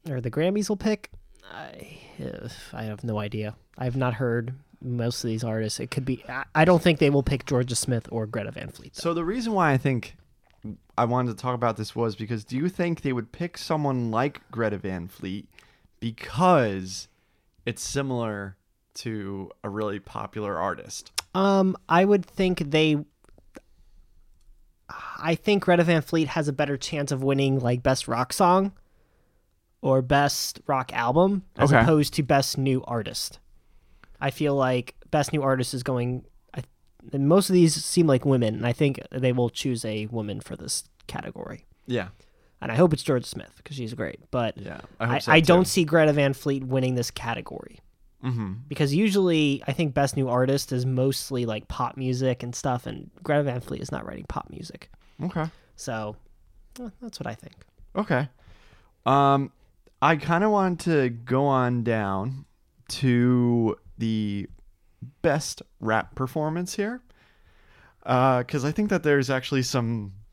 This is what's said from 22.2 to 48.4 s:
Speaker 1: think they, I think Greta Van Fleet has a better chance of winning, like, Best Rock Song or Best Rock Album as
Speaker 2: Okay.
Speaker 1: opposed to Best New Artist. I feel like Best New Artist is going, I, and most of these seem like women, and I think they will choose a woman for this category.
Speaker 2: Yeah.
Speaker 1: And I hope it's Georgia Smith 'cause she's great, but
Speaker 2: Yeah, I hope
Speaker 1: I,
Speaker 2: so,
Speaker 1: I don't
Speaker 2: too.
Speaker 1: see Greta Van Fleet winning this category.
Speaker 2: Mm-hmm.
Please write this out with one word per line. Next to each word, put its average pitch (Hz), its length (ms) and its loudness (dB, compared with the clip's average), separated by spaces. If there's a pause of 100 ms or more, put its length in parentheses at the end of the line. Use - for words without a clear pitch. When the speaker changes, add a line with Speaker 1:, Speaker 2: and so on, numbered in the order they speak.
Speaker 1:
think 180 440 -2
they, 156 280 4 (2250)
I 165 180 0
think 202 280 2
Greta 175 200 6
Van 165 180 4
Fleet 160 260 0
has 151 200 -2
a 147 40 0
better 143 240 -2
chance 143 360 -4
of 131 100 -2
winning, 135 380 2
like, 123 220 0
Best 131 260 0
Rock 123 240 -2
Song 190 400 4 (1080)
or 135 220 4
Best 143 640 0
Rock 131 260 -2
Album 175 520 2 (120)
as 139 160 4
Speaker 2:
Okay. 156 100 8
Speaker 1:
opposed 151 320 4
to 160 80 0
Best 139 360 2
New 131 280 0
Artist. - 520 -8 (840)
I 139 100 -2
feel 143 240 -2
like 127 400 0 (160)
Best 147 220 0
New 151 100 0
Artist 131 320 0
is 123 80 -6
going, 123 420 -2 (300)
I, - 80 -8 (500)
and 139 160 2
most 190 200 6
of 185 60 4
these 170 200 8 (100)
seem 170 220 4
like 131 180 4
women, 120 300 2
and 107 120 -4
I 120 60 0
think 139 280 0 (100)
they 127 220 0
will 120 180 0
choose 120 340 -4
a 107 220 -4
woman 107 340 -6
for - 160 -12
this - 280 -8 (220)
category. - 580 -12 (220)
Speaker 2:
Yeah. 113 220 -4 (520)
Speaker 1:
And - 100 -8
I 113 60 -2
hope 147 160 6
it's 147 100 -2
Georgia 127 240 -2
Smith - 380 -14
'cause 143 120 -14
she's 127 180 -8
great, - 260 -8 (100)
but 117 280 -4
Speaker 2:
Yeah, 92 220 -14 (200)
I 113 60 -2
hope 120 100 0
Speaker 1:
I, - 20 0
Speaker 2:
so, 143 140 2
Speaker 1:
I 160 80 12
don't 175 240 8
Speaker 2:
too. 185 60 0
Speaker 1:
see 175 140 2
Greta 156 280 4
Van 143 200 4
Fleet 139 320 -2
winning 127 300 0
this 123 160 -2
category. - 680 -10 (420)
Speaker 2:
Mm-hmm. 117 300 -4 (160)